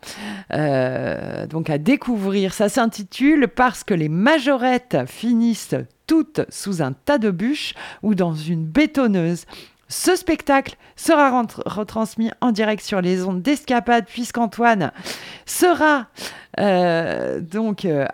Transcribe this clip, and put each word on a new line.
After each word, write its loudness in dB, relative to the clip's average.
Euh, -2
donc -6
à 0
découvrir, 0
ça 2
s'intitule « 2
Parce 0
que 0
les 0
majorettes 2
finissent 0
toutes 0
sous -6
un -2
tas 0
de 2
bûches -4
ou 2
dans 0
une -4
bétonneuse ». 2
Ce 0
spectacle 0
sera 4
rent-, -2
retransmis -4
en 2
direct 0
sur -2
les 0
ondes -4
d'Escapade, 0
puisqu'Antoine 0
sera, 4
euh, 0
donc, -4
euh, 2